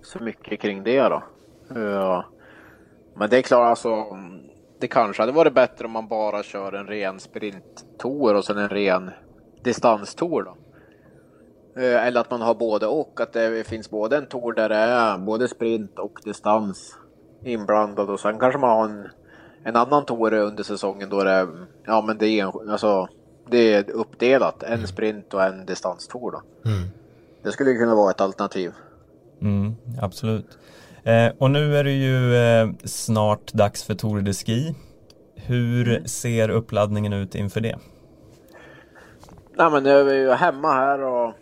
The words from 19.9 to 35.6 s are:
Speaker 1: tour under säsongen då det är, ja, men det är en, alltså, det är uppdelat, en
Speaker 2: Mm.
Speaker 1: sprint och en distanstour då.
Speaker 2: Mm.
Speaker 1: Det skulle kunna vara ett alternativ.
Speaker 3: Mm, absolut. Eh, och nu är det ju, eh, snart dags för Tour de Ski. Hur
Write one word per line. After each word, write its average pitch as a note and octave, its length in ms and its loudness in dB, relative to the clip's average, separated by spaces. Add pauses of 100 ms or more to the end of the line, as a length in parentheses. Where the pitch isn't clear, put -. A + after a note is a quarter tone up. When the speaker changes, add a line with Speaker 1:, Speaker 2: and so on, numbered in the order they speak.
Speaker 1:
tour A2+ 280 0
under G#2 300 -2
säsongen G2 460 -8
då G2 140 0
det F#2+ 80 2
är, F#2+ 160 2 (380)
ja, G#2+ 220 2
men A2 100 -4
det G#2+ 100 0
är G#2 160 0 (200)
en, G#2 60 -14
alltså, G#2 380 0 (420)
det A#2 240 4
är G2+ 160 2
uppdelat, A2+ 720 0
en A2+ 100 -6
Speaker 2:
Mm. G#2 140 -6
Speaker 1:
sprint G#2+ 460 -6
och F#2+ 100 0
en F#2+ 220 -4
distanstour F#2 680 -8
då. - 380 -10
Speaker 2:
Mm. F#2+ 180 -4 (560)
Speaker 1:
Det G#2 80 -4
skulle C3+ 220 2
kunna A#2 220 2
vara G#2 160 4
ett - 100 -2
alternativ. F#2+ 500 -4 (680)
Speaker 3:
Mm, G#2 340 -2 (260)
absolut. G#2+ 560 -6 (460)
Eh, A#2 240 4 (100)
och C3+ 140 4
nu D3 260 2
är C#3+ 60 4
det C#3 80 0
ju, C3 440 2
eh, A#2 340 4 (140)
snart G#2+ 720 -2
dags G#2 300 2
för A2 100 -4
Tour G#2 280 -2
de G2 120 0
Ski. C3 420 -4 (600)
Hur A#2+ 540 0